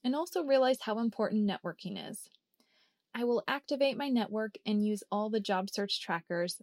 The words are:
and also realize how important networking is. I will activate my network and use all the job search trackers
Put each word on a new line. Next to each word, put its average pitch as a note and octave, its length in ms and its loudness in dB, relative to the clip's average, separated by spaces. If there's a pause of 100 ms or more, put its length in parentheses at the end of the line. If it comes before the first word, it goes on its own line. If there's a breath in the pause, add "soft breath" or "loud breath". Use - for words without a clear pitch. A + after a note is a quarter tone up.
and B3 100 0
also E4+ 300 -2
realize C4 380 4
how A3 180 -2
important G#3+ 500 2
networking F#3 480 -6
is. - 320 -12 (840 soft breath)
I A#3 100 -4
will A#3+ 240 2
activate C4+ 480 0
my C#4+ 140 -4
network A3 560 0
and G#3 200 2
use G#3 240 0
all G#3 200 0
the G#3+ 100 0
job G3 300 -2
search - 320 -4
trackers F3 600 -4